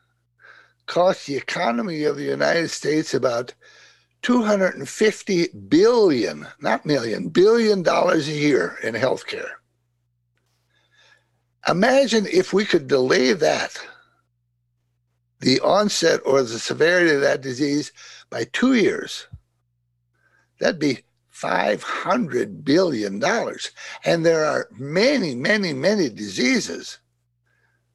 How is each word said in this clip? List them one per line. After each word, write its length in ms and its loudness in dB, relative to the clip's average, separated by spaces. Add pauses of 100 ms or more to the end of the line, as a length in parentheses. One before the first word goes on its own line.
(840)
costs 400 0
the 100 -6
economy 680 -4
of 120 0
the 80 -10
United 460 0
States 440 -4
about 400 -2 (720)
two 200 2
hundred 320 0
and 120 -12
fifty 640 -2
billion, 960 2 (140)
not 240 -2
million, 440 -2
billion 540 4
dollars 440 2
a 40 -6
year 500 0
in 140 -4
healthcare. 540 -4 (2250)
Imagine 600 2
if 260 0
we 120 2
could 220 0
delay 460 2
that, 440 0 (1600)
the 180 2
onset 640 2
or 160 4
the 160 -4
severity 560 2
of 80 2
that 200 0
disease, 500 -2 (380)
by 240 -6
two 200 2
years. 540 0 (1300)
That'd 200 0
be 240 -2 (260)
five 540 -2
hundred 800 -4
billion 560 0
dollars. 520 -4 (340)
And 200 0
there 200 4
are 220 -2 (100)
many, 580 0
many, 380 0
many 360 0
diseases 920 -4 (960)